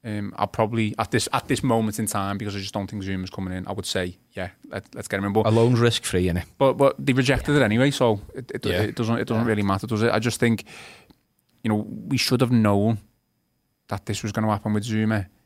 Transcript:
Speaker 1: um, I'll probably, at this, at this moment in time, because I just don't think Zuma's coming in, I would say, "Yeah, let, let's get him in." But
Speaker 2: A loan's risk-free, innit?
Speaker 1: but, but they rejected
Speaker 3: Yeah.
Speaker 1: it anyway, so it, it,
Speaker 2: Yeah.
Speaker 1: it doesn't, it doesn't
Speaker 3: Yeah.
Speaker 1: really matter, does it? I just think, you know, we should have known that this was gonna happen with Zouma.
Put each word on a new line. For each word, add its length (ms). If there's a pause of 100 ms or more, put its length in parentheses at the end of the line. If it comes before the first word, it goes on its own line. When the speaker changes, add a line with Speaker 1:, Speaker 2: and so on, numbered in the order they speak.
Speaker 1:
um, 340
I'll 100
probably, 500
at 140
this, 220
at 140
this 140
moment 380
in 80
time, 320
because 160
I 60
just 120
don't 160
think 140
Zuma's 260
coming 260
in, 120
I 60
would 120
say, 320 (140)
"Yeah, 180 (200)
let, 160 (100)
let's 120
get 120
him 60
in." 80
But 120
Speaker 2:
A 60
loan's 280
risk-free, 460
innit? 200 (120)
Speaker 1:
but, 220
but 180
they 160
rejected 380
Speaker 3:
Yeah. 80
Speaker 1:
it 60
anyway, 260
so 300 (120)
it, 220
it, 100
Speaker 2:
Yeah. 160
Speaker 1:
it 140
doesn't, 240
it 80
doesn't 160
Speaker 3:
Yeah. 60
Speaker 1:
really 120
matter, 240
does 160
it? 100
I 60
just 220
think, 240 (960)
you 60
know, 180 (220)
we 80
should 240
have 140
known 460 (920)
that 160
this 180
was 80
gonna 180
happen 240
with 120
Zouma. 420 (180)